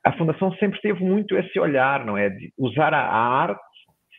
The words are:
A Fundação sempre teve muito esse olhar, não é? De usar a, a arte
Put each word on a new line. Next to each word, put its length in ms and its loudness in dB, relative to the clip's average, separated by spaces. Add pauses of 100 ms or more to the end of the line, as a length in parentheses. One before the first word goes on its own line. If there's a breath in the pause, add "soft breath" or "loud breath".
A 100 2
Fundação 420 0
sempre 240 -2
teve 240 -2
muito 320 0
esse 240 -2
olhar, 460 2
não 120 -4
é? 120 2
De 280 -14
usar 360 0
a, 80 2
a 160 0
arte 420 2 (600 soft breath)